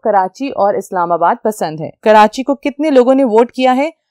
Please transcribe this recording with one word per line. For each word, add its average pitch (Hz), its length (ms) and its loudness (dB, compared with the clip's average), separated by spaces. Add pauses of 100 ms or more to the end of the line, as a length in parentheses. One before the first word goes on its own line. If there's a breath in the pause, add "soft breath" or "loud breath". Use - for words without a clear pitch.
कराची 202 460 -2 (140)
और 202 140 0
इस्लामाबाद 175 680 -2
पसंद 165 360 -6
है। 151 100 -10 (120)
कराची 214 400 4
को 277 120 -2 (120)
कितने 294 240 -4
लोगों 262 240 4
ने 269 180 2
वोट 226 220 2
किया 254 180 0
है? 285 180 -2 (200)